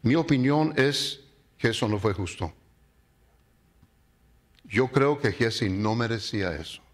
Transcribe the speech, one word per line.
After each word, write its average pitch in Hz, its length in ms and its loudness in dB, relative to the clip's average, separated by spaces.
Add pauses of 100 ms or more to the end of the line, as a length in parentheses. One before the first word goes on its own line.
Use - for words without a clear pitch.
Mi 120 140 4
opinión 147 600 2
es - 460 0 (360)
que 117 120 2
eso 113 180 -2
no 104 120 0
fue 101 140 0
justo. 87 400 -6 (2000)
Yo 117 240 0
creo 143 320 2
que 110 120 0
Giesi 113 380 0
no 107 260 0
merecía 110 600 -4
eso. - 260 -12 (120)